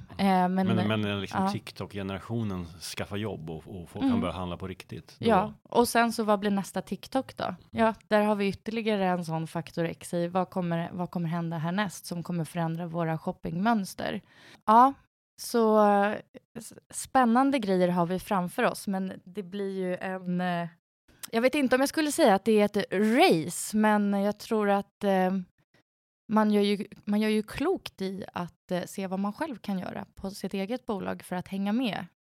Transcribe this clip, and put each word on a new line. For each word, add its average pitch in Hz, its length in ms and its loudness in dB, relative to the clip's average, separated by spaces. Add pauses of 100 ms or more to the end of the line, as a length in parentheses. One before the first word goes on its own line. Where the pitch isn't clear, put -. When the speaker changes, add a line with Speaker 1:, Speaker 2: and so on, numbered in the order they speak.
(180)
Speaker 1:
Eh, 185 300 4
men, 185 60 0
Speaker 2:
Men, 113 340 2
men 104 340 0
liksom 95 220 -2
Speaker 1:
ja. 98 80 0
Speaker 2:
TikTok-generationen 98 1120 -6
skaffar 90 520 -10
jobb 90 320 -6
och, 80 80 -8 (100)
och 90 220 -12
folk - 140 -8
kan 277 60 2
Speaker 1:
Mm. 98 120 2
Speaker 2:
börja 87 120 -4
handla 87 240 -6
på 92 100 -10
riktigt. - 520 -14
Då - 100 -2
Speaker 1:
Ja, 214 240 2 (100)
och 240 240 2
sen 233 260 0
så 226 100 -4
vad 208 160 2
blir 202 120 0
nästa 190 300 -4
TikTok - 560 -6
då? - 180 -6 (160)
Ja, 226 220 2 (140)
där 208 160 4
har 214 120 2
vi 202 120 0
ytterligare 214 580 -2
en 180 200 0
sån 160 220 -4
faktor 165 380 -4
X - 280 -8
i 175 140 0
vad 180 220 -2
kommer, 170 440 -4
vad 180 180 -6
kommer 170 180 -2
hända 170 280 -4
härnäst 175 480 -4
som 170 180 -8
kommer 175 220 -4
förändra 165 420 -4
våra 160 300 -2
shoppingmönster? 185 1040 -4 (440)
Ja, 247 280 8 (480)
så, 214 480 4
eh, 202 260 2 (420)
s-, - 160 -16 (160)
spännande 262 720 4
grejer 190 280 4
har 175 180 2
vi 180 140 -2
framför 190 440 -2
oss, - 240 0
men 190 360 -4
det 185 200 -12
blir 196 280 -6
ju 185 260 -2
en, 180 440 -4
eh, 175 260 -2 (640)
jag 226 100 0
vet 262 140 2
inte 262 200 4
om 254 60 2
jag 277 80 2
skulle 302 220 0
säga 247 240 6
att 190 100 -2
det 214 160 6
är 208 40 6
ett - 260 -2
race, 214 840 4
men 208 360 2
jag 202 260 0
tror 214 300 0
att, 202 340 0
eh, 190 280 4 (1000)
man 214 180 4
gör 208 100 6
ju, 202 260 0 (180)
man 208 160 0
gör 214 80 2
ju 214 140 2
klokt - 580 -4
i 190 320 -6
att, - 380 -10
eh, 180 140 -2
se 190 220 -8
vad 185 120 -4
man 208 140 -2
själv 302 240 -6
kan 190 220 -4
göra - 260 -8 (100)
på 196 160 -10
sitt 196 220 -8
eget 196 320 -6
bolag 185 380 -4
för - 120 -6
att 180 120 -6
hänga 196 260 -2
med 226 320 -2 (200)